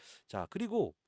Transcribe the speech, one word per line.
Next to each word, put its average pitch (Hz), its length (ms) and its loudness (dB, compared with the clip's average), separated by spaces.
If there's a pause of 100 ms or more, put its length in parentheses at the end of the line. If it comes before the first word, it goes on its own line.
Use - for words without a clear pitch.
(280)
자, 92 220 -2
그리고 208 460 2 (120)